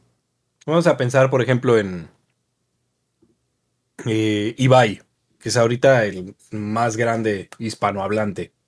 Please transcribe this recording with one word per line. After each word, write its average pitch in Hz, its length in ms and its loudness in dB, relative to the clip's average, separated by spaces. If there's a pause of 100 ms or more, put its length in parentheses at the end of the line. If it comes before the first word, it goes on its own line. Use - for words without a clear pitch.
(680)
vamos 165 200 2
a 151 100 4
pensar, 131 340 2
por 131 120 2
ejemplo, 120 360 2
en, 92 300 -4 (2000)
eh, 110 520 -2
Ibai, 127 440 4 (360)
que - 100 -10
es 110 80 -4
ahorita 123 480 2
el 95 300 -10 (160)
más 110 460 -4
grande 113 520 -2 (100)
hispanohablante. 101 960 -6 (160)